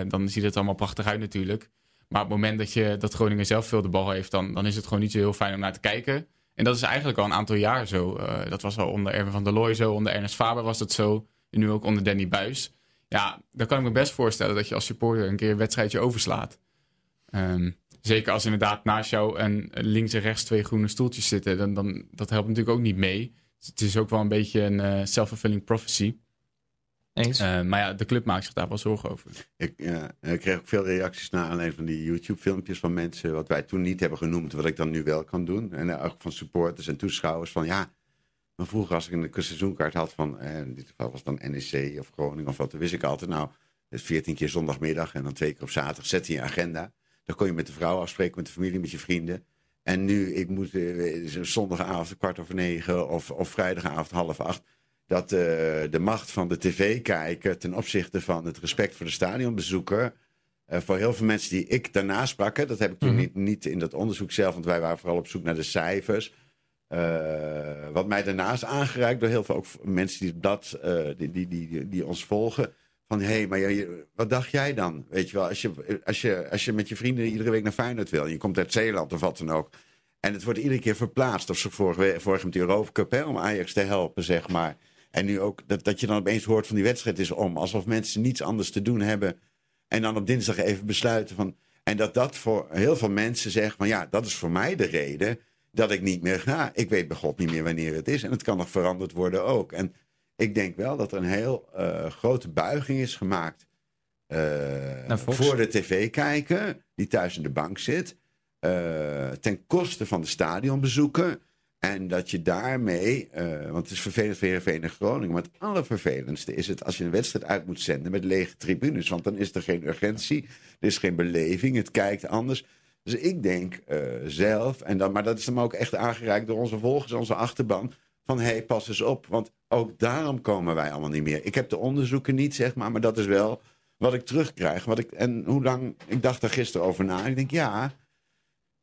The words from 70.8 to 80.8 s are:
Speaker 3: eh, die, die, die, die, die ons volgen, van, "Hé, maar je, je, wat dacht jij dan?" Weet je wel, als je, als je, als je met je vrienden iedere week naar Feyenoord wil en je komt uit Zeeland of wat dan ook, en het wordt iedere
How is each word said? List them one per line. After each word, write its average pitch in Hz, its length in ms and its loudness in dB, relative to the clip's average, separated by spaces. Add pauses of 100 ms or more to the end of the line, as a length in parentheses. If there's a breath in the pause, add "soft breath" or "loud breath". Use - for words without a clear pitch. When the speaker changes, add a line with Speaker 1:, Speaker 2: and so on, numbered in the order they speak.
Speaker 3:
eh, 85 220 0 (120)
die, 78 140 -4
die, 90 180 -4
die, 85 200 -6
die, 80 200 -6
die 90 180 -4
ons 80 180 -6
volgen, 113 480 0 (360 soft breath)
van, 104 120 0
"Hé, 104 260 2
maar 95 120 0
je, 95 100 2
je, 87 460 -2
wat 110 160 -2
dacht 127 200 0
jij 139 240 0
dan?" 85 360 -2
Weet 90 200 0
je 101 60 -10
wel, 92 120 2
als - 140 -4
je, 92 420 -4
als 101 160 0
je, 90 300 0
als 101 140 0
je 120 80 0
met 107 160 0
je 110 80 -6
vrienden 123 280 0
iedere 110 260 0
week 110 120 4
naar 107 100 0
Feyenoord 113 380 -2
wil 73 140 2
en 78 60 -2
je 80 60 -2
komt 95 220 0
uit 87 140 0
Zeeland 104 400 2
of 82 80 -2
wat 85 180 0
dan 80 120 -4
ook, 80 200 0 (500 soft breath)
en 104 120 0
het 95 120 -8
wordt 113 140 0
iedere 131 220 2